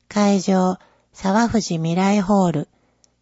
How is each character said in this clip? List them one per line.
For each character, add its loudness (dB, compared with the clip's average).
会 0
場、 0
沢 0
藤 -4
未 -2
来 2
ホ 2
ー 0
ル、 -6